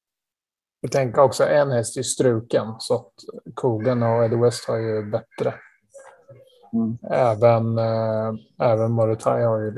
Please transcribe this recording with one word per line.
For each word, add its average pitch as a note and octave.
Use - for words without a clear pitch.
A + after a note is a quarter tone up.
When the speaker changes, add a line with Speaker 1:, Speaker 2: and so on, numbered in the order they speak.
Speaker 1:
Jag B2
tänker C3+
också C3
en C#3+
häst A#2+
i B2+
struken, A#2
så -
att -
Kogan A#2+
och A#2
Eddie A#2
West A#2
har A#2
ju A2
bättre. A2+
Speaker 2:
Mm. A2+
Speaker 1:
Även, A2+
eh, A2
även A2+
Morotai A2+
har A2+
ju G#2+